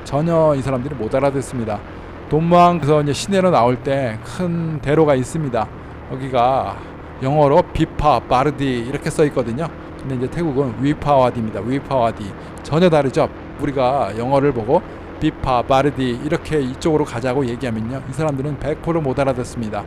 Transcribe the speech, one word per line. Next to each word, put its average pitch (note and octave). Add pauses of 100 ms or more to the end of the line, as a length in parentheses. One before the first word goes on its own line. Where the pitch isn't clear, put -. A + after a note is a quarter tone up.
전혀 D#3+
이 C#3
사람들이 C3+
못 A2
알아듣습니다. C3 (500)
돈무항에서 E3
이제 C#3+
시내로 F#3
나올 B2
때 C3
큰 E3+
대로가 D3
있습니다. B2+ (440)
여기가 B2+ (460)
영어로 D3 (100)
비파, D3+
바르디 C3
이렇게 C3+
써 D#3
있거든요. C#3 (320)
근데 C3+
이제 B2
태국은 C#3
위파와디입니다. B2
위파와디. A#2 (320)
전혀 F3
다르죠. C#3+ (300)
우리가 C3
영어를 C3+
보고 A#2+ (380)
비파, B2+
바르디 C3
이렇게 D3+
이쪽으로 C#3+
가자고 B2+
얘기하면요. A#2
이 C3+
사람들은 C#3+
백 D3
프로 E3
못 C3
알아듣습니다. A#2+